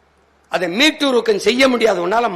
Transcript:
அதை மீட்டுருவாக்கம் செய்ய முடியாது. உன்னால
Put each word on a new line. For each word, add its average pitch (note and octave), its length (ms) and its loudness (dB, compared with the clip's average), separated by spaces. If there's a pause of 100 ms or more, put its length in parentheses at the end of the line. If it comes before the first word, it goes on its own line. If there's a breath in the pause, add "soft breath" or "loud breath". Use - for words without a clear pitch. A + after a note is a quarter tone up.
(520)
அதை F3+ 180 -2
மீட்டுருவாக்கம் B3+ 760 0
செய்ய A#3+ 220 2
முடியாது. A3+ 320 0
உன்னால A3 360 0